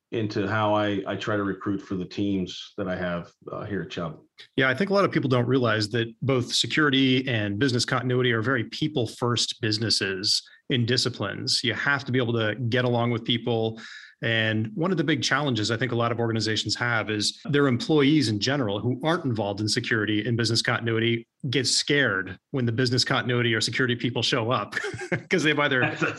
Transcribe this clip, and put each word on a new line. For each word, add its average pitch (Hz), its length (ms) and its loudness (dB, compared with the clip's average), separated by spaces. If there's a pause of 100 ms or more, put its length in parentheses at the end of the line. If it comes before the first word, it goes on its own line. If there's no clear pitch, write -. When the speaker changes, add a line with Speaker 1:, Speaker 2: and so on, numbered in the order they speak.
(120)
Speaker 1:
into 107 340 -2
how 107 280 2
I, 101 320 0
I 98 100 -4
try 104 200 -2
to 101 60 0
recruit 98 360 -2
for - 180 -6
the 90 80 -4
teams 98 720 -4
that 95 100 -4
I 90 80 -4
have, 87 340 -6 (200)
uh, 90 140 -8
here 95 180 -4
at 82 80 -12
Chubb. 80 280 -8 (380)
Speaker 2:
Yeah, 135 120 4
I 127 60 2
think 196 160 -2
a 196 40 2
lot 196 100 6
of - 60 2
people 151 180 0
don't 123 180 2
realize 113 440 2
that 117 320 -2
both 123 320 0
security 131 720 4
and 104 320 0
business 123 260 2
continuity 123 480 2
are 113 100 2
very 123 220 0
people-first 120 960 -2
businesses 101 840 0 (280)
in 120 160 2
disciplines. 113 800 -2
You 113 100 0
have 143 300 0
to 127 80 -4
be 127 60 2
able 120 160 0
to 110 200 2 (140)
get 123 160 2
along 120 260 2
with 117 140 -2
people. 113 560 0 (420)
And 110 520 0
one 180 180 0
of 175 40 0
the 151 80 0
big 139 180 0
challenges 127 480 0
I 117 60 2
think 127 160 -2
a - 20 0
lot 117 160 2
of 113 80 -2
organizations 110 580 0
have 113 340 -2
is 104 280 -2 (120)
their 143 160 4
employees 139 640 4
in 104 100 0
general 113 400 0
who 123 240 -2
aren't 165 220 0
involved 104 340 -2
in 107 80 0
security 107 580 0
and 117 120 0
business 113 240 0
continuity 117 640 0 (220)
get 131 160 0
scared 98 720 0 (120)
when 131 140 0
the 117 80 0
business 127 320 0
continuity 120 480 0
or 110 80 0
security 123 340 0
people 120 280 -2
show 117 280 0
up 107 240 -2 (260)
<laughs> - 280 -6
'cause 175 140 2
they've 147 160 2
either, 135 220 2
Speaker 1:
<laughs> 120 200 0
That's - 0 - (180)